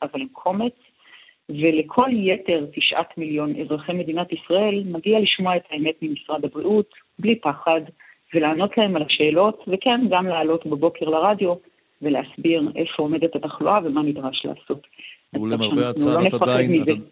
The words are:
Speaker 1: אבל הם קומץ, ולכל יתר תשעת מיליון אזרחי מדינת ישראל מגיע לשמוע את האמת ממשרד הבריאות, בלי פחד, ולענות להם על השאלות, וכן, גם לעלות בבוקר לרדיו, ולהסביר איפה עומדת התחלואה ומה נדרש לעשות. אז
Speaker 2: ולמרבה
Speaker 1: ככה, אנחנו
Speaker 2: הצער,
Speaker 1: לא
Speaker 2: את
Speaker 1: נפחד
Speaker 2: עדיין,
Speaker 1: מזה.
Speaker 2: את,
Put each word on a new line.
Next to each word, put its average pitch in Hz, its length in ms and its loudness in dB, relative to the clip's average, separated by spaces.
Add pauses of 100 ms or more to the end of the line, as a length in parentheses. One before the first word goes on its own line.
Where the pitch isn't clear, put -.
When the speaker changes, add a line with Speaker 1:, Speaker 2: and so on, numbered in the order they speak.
Speaker 1:
אבל 135 200 -8
הם 135 100 -8
קומץ, 208 420 -4 (760)
ולכל 156 640 2
יתר 185 540 0 (100)
תשעת - 420 -2
מיליון 151 440 -4
אזרחי 151 320 -6
מדינת 175 380 -4
ישראל 202 540 0
מגיע 190 340 0
לשמוע 180 380 2
את 175 120 -4
האמת 156 320 -2
ממשרד 147 440 -6
הבריאות, 180 440 0 (300)
בלי 214 160 2
פחד, 160 460 0 (520)
ולענות 160 440 2
להם 202 180 2
על 151 80 0
השאלות, 160 640 2
וכן, 240 420 0
גם 180 180 2
לעלות 165 380 0
בבוקר 156 440 -2
לרדיו, 180 460 2 (460)
ולהסביר 147 760 0
איפה 165 280 -2
עומדת 156 320 0
התחלואה 156 480 0
ומה 151 180 0
נדרש 139 440 -4
לעשות. - 420 -10 (460)
אז - 80 -4
Speaker 2:
ולמרבה 110 400 0
Speaker 1:
ככה, 123 60 0
אנחנו 120 140 -2
Speaker 2:
הצער, - 160 2
Speaker 1:
לא - 100 4
Speaker 2:
את - 60 0
Speaker 1:
נפחד 120 160 2
Speaker 2:
עדיין, 127 220 4
Speaker 1:
מזה. 160 200 2
Speaker 2:
את, - 60 2 (140)